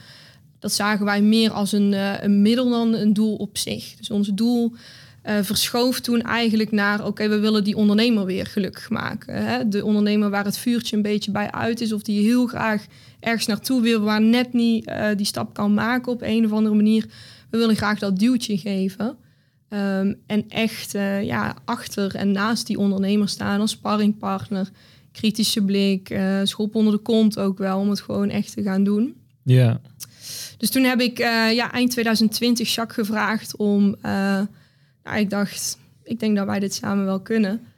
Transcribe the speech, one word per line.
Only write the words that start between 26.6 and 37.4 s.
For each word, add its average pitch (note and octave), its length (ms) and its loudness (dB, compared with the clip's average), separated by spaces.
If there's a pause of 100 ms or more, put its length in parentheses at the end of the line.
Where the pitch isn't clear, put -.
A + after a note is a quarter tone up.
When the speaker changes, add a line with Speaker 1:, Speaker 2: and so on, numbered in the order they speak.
Speaker 1:
onder G#3+ 180 4
de G#3 60 2
kont G#3+ 400 2
ook G3 180 0
wel, F#3+ 220 -2
om G3+ 100 2
het G3 120 -2
gewoon G3+ 280 -2
echt G#3 240 -4
te G#3+ 80 -6
gaan G3 220 0
doen. G#3 320 0 (280)
Speaker 2:
Ja. B2+ 360 4 (760)
Speaker 1:
Dus A3+ 120 -2
toen C4 140 2
heb B3+ 180 2
ik, A#3+ 180 -2
eh, A3+ 340 2
ja, A#3 180 0
eind B3 200 2
tweeduizend A3 400 2
twintig A#3 420 0
Jacques A3+ 340 -4
gevraagd G#3+ 480 -4
om, G3+ 460 2
eh, G#3 100 -6 (920)
nou, - 140 -6
ik G#3 120 0
dacht, - 480 -4 (260)
"Ik A#3 160 -8
denk G#3+ 180 0
dat G3 80 0
wij G3+ 140 -2
dit G3 140 -4
samen G3+ 320 -2
wel F#3+ 160 -2
kunnen." A3 400 0 (160)